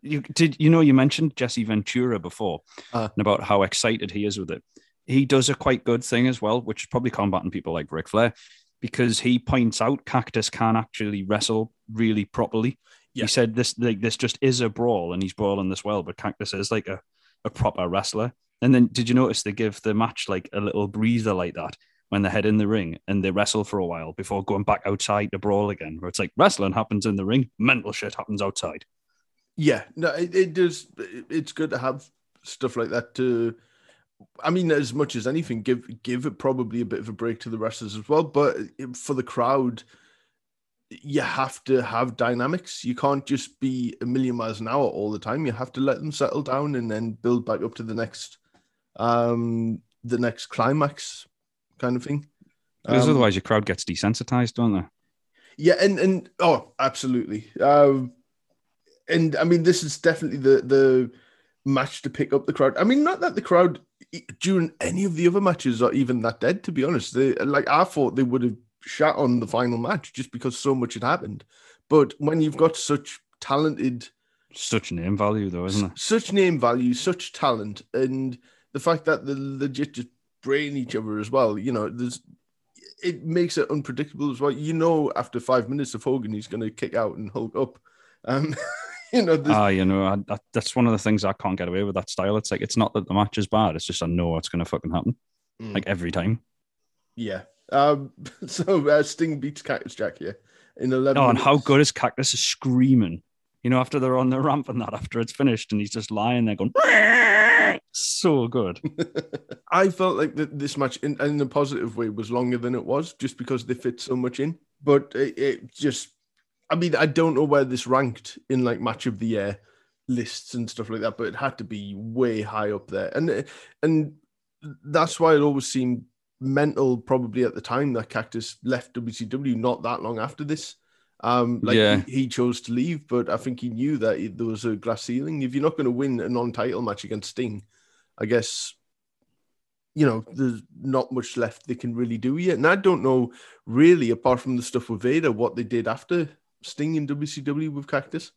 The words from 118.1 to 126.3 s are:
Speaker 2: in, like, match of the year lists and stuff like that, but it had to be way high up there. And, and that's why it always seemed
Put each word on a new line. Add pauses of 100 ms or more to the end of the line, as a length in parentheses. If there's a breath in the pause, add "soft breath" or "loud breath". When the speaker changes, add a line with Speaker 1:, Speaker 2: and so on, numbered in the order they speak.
Speaker 2:
in,
like,
match
of
the
year (480)
lists
and
stuff
like
that,
but
it
had
to
be
way
high
up
there.
And, (380 loud breath)
and (720)
that's
why
it
always
seemed (340)